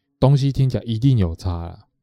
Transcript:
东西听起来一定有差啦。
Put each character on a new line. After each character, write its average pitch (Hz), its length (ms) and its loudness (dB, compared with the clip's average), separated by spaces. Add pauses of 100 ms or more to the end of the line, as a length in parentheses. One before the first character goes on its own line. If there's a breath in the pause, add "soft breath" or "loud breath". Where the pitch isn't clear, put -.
(200)
东 135 160 4
西 135 160 0
听 135 160 0
起 127 80 -4
来 - 80 -6
一 113 140 -4
定 127 200 2
有 87 160 0
差 85 320 -6
啦。 87 220 -18 (140)